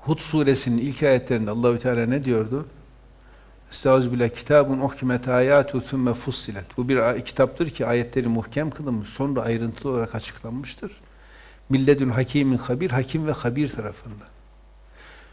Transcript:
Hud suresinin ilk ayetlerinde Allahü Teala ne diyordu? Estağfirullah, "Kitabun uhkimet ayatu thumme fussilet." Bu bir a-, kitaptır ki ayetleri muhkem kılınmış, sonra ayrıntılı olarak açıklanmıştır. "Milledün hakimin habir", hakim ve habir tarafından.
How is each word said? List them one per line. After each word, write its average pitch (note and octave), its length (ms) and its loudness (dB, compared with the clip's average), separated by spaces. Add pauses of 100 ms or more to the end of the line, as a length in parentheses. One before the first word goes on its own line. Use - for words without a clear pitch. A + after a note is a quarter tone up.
Hud D3+ 140 0
suresinin C#3 580 2
ilk C3+ 260 -2
ayetlerinde B2 480 2
Allahü A#2 280 2
Teala A#2 260 0
ne C3+ 200 -2
diyordu? B2 420 -2 (1040)
Estağfirullah, B2 580 2
"Kitabun C3+ 500 4
uhkimet B2+ 480 -2
ayatu C3 600 4
thumme B2 260 0
fussilet." - 640 -8
Bu B2 120 -2
bir C3+ 80 2
a-, B2 260 0
kitaptır C#3 460 0
ki B2 160 -6
ayetleri A#2+ 420 0
muhkem A#2 440 -2
kılınmış, B2 380 -6
sonra C3+ 320 -2
ayrıntılı A2+ 500 -4
olarak A#2 240 -4
açıklanmıştır. - 760 -12 (800)
"Milledün C3+ 400 4
hakimin C3 480 2
habir", B2+ 340 -4
hakim C3+ 360 -2
ve D3+ 40 0
habir C3+ 380 -2
tarafından. G#2 580 -12 (1040)